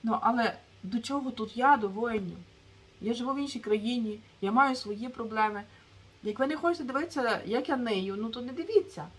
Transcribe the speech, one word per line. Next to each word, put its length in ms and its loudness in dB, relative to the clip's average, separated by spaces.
Ну, 180 0
але 360 2
до 180 -2
чого 300 -4
тут 260 -6
я, 200 8
до 120 -2
воїнів? 480 -2
Я 140 -2
живу 180 -2
в 60 0
іншій 220 -4
країні, 580 0
я 120 0
маю 240 6
свої 320 -6
проблеми. 540 -2
Як 160 -4
ви 80 4
не 100 -2
хочете 280 0
дивитися, 640 0
як 220 0
я 80 2
нию, 420 -2
ну, 100 -4
то 120 -8
не 120 -8
дивіться. 540 0